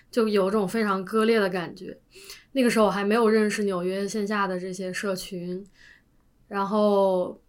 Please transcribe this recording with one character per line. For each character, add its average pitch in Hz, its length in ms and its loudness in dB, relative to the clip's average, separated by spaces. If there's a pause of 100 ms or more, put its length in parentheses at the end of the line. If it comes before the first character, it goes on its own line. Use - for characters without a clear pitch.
(100)
就 226 160 2
有 202 240 2
种 208 160 0
非 226 160 -2
常 190 220 -2
割 220 220 0
裂 226 120 4
的 196 120 2
感 175 260 -6
觉。 - 220 -16 (540)
那 269 100 2
个 240 80 4
时 185 80 2
候 214 80 6
我 190 40 4
还 196 140 -2
没 202 100 2
有 233 140 4
认 214 220 4
识 208 140 -2
纽 185 180 -2
约 190 260 -4
线 208 180 -4
下 202 200 -2
的 185 120 -4
这 185 140 -8
些 185 180 -8
社 190 240 -4
群， 185 520 -8 (840)
然 196 180 -2
后 196 840 2